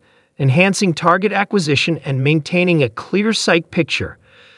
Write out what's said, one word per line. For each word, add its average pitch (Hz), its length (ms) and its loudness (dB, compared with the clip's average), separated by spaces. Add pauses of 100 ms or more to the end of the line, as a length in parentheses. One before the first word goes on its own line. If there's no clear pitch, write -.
(380)
enhancing 175 560 2
target 185 380 0
acquisition 170 720 0
and 135 180 -2
maintaining 160 600 0
a 117 60 0
clear 208 440 -2
sight 175 380 -2
picture. - 480 -4 (380)